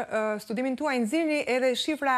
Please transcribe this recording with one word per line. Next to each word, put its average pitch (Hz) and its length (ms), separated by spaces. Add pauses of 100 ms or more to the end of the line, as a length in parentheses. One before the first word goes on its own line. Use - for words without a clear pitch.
(160)
ë, 220 40 (200)
studimin 254 400
tuaj 294 220
nxirrni 302 420
edhe 254 320
shifra 277 400